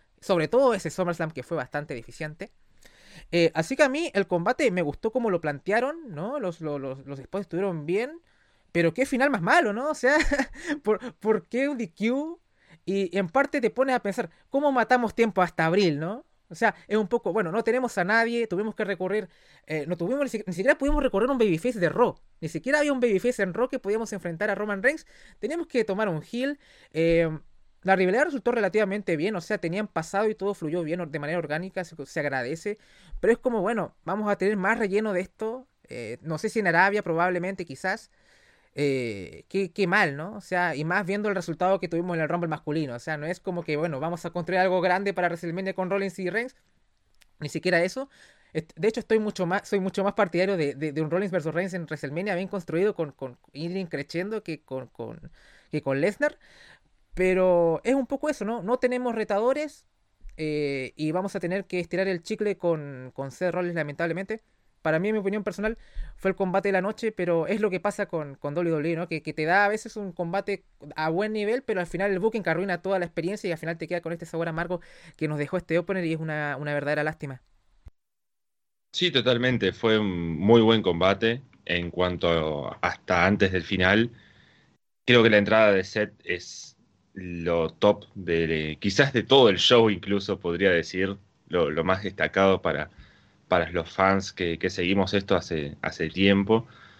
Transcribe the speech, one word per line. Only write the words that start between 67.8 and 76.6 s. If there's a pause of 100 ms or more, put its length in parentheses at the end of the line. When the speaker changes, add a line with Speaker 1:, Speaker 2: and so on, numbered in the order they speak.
Speaker 1:
pasa
con,
con
W
W
E,
¿no?
Que,
que
te
da
a
veces
un
combate (320)
a
buen
nivel,
pero
al
final
el
booking
arruina
toda
la
experiencia
y
al
final
te
queda
con
este
sabor
amargo (380)
que
nos
dejó
este
opener
y
es
una,
una